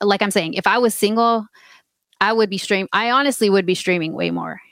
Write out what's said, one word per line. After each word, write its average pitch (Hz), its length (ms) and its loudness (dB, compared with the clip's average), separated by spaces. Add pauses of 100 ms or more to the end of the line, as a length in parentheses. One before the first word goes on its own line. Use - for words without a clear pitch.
like 196 220 2
I'm 202 80 -2
saying, 165 240 -2
if 180 120 -2
I 202 120 4
was 233 160 2
single, 226 500 0 (760)
I 208 120 2
would 220 160 2
be 190 80 -4
stream-, 190 360 -2
I 220 180 0
honestly 262 380 2
would 196 160 4
be 185 100 2
streaming 175 380 -2
way 170 180 -4
more. 170 280 -8 (120)